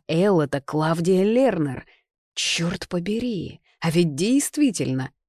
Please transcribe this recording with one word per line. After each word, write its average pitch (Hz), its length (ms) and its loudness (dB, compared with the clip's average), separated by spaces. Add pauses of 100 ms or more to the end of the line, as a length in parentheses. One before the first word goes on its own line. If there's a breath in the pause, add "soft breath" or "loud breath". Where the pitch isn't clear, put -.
Л — 175 320 2
это 139 220 -2
Клавдия 165 600 0
Лернер. 208 640 0 (480 soft breath)
Черт - 540 -4
побери, 190 720 -4 (200)
а 165 100 0
ведь 160 240 2
действительно, 180 960 0 (180)